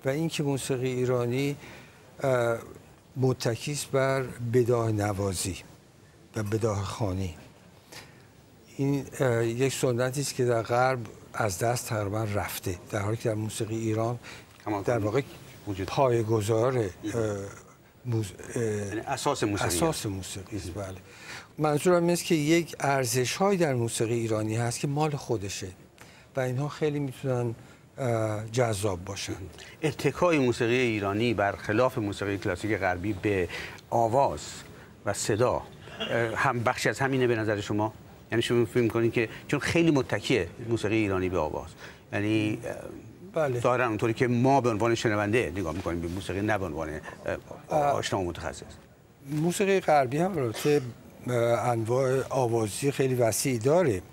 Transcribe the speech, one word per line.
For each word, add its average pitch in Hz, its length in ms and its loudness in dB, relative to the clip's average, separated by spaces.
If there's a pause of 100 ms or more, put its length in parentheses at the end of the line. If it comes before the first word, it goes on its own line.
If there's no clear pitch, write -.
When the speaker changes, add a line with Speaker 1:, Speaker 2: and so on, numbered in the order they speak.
Speaker 1:
و 135 40 2
اینکه 156 340 0
موسیقی 131 440 -2
ایرانی، 127 680 0 (680)
اه، 120 340 2 (600)
متکی 127 540 0
است 143 200 -6
بر 135 300 2 (320)
بداهه 117 380 4
نوازی 101 640 0 (800)
و 110 80 -2
بداهه 104 400 0
خوانی. 95 520 -4 (1400)
این، 139 280 0 (140)
اه، 117 260 4
یک 123 280 0
سنتی 127 480 0
است - 140 -4
که 127 100 2
در 117 160 2
غرب 123 380 2 (340)
از 104 260 -2
دست 120 280 0
تقریباً 107 360 -2
رفته، 98 520 -4 (160)
در 110 80 -2
حالی 107 180 -2
که 120 120 -2
در 107 60 0
موسیقی 110 400 -4
ایران 113 440 0 (460)
Speaker 2:
کمال 104 180 -2
Speaker 1:
در 120 160 2
واقع 107 220 2 (460)
Speaker 2:
وجود. 95 200 -4
Speaker 1:
پایه‌گذار، 117 920 2
اه، 117 60 2 (1200)
موز-، 110 500 -4
اه، 120 80 0
Speaker 2:
یعنی 104 360 -2
اساس 135 440 -2
موسیقی. 104 240 0
Speaker 1:
اساس 156 380 0
موسیقی 98 520 -8
است، 92 200 -8
Speaker 2:
مهم. 98 100 -6
Speaker 1:
بله. 92 100 -12 (600)
منظورم 151 460 4
این 175 80 4
است 170 120 0
که 170 120 2
یک 160 440 2
ارزش‌هایی 135 800 2
در 160 160 2
موسیقی 117 400 0
ایرانی 110 420 0
هست 117 240 -2
که 156 80 -2
مال 147 240 0
خودشه 101 560 -4 (680)
و 135 40 -2
اینها 127 280 0
خیلی 147 320 -2
می‌تونن، 127 560 -2 (420)
اه، 110 540 -2
جذاب 104 540 0
باشن. 101 280 -8 (480)
Speaker 2:
ارتکای 160 580 2
موسیقی 123 360 2
ایرانی 110 580 2
برخلاف 101 640 0
موسیقی 101 400 -2
کلاسیک 101 400 -2
غربی 90 360 0
به 95 360 0 (400)
آواز 117 500 2 (640)
و 104 80 -2
صدا، 110 480 2 (480)
اه، 117 260 0
هم 120 240 0
بخشی - 300 0
از 110 100 -4
همینه 131 280 2
به 117 80 4
نظر 107 260 0
شما؟ 107 320 0 (380)
یعنی 113 100 2
شما 120 240 2
فکر 123 160 0
می‌کنید 113 320 2
که 117 160 2 (180)
چون 147 120 0
خیلی 165 320 4
متکیه 117 560 2 (220)
موسیقی 110 260 0
ایرانی 95 340 2
به 90 80 0
آواز، 76 320 -2 (440)
یعنی، 107 500 0
اه، - 120 -6 (580)
Speaker 1:
بله. 139 260 0
Speaker 2:
ظاهراً 123 280 4
اونطوری 113 260 2
که 127 140 2
ما 127 340 6
به 120 80 2
عنوان 113 260 2
شنونده 104 600 2
نگاه 85 180 -2
می‌کنیم 87 280 -4
به 85 60 -4
موسیقی، 92 340 -4
نه 107 160 2
به 95 80 -2
عنوان، 78 240 -6
اه، - 480 -6 (320)
Speaker 1:
اه، 151 140 2
Speaker 2:
آشنا 139 360 0
و 92 60 -2
متخصص. 80 380 -8 (640)
Speaker 1:
موسیقی 175 500 2
غربی 143 380 4
هم 180 200 2
البته، 143 440 2 (460)
اه، 123 60 -2 (360)
انواع 123 600 2
آوازی 117 600 2
خیلی 131 240 2
وسیعی 120 420 2
داره. 135 440 4 (120)